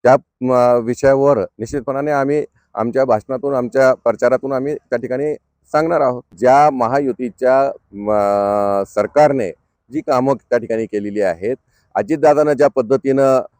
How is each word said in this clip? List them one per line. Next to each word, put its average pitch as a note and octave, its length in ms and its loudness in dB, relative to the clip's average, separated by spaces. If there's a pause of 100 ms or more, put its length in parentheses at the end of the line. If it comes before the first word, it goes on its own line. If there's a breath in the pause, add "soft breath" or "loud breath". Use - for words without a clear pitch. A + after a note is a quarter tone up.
त्या, B2+ 140 4 (240)
म, B2 420 2
विषयावर C3+ 560 2
निश्चितपणाने C3+ 720 -6
आम्ही C#3+ 340 -2 (280)
आमच्या A#2+ 320 -2
भाषणातून, C3 480 -4
आमच्या C3 400 0
प्रचारातून B2 580 -2
आम्ही C#3 240 -4
त्या - 240 -8
ठिकाणी C3 360 -6 (360)
सांगणार D#3 300 0
आहोत. B2+ 220 -2 (160)
ज्या C#3 300 6
महायुतीच्या, B2+ 1000 -2 (200)
म, G#2 200 -6 (720)
सरकारने C3+ 680 0 (400)
जी D3+ 100 -6
कामं C3+ 340 0
त्या - 240 -2
ठिकाणी A2+ 260 -4
केलेली G#2 360 -4
आहेत, F#2+ 340 -2 (400)
अजितदादानं D3 580 2
ज्या C#3 140 2
पद्धतीनं C3 760 0 (180)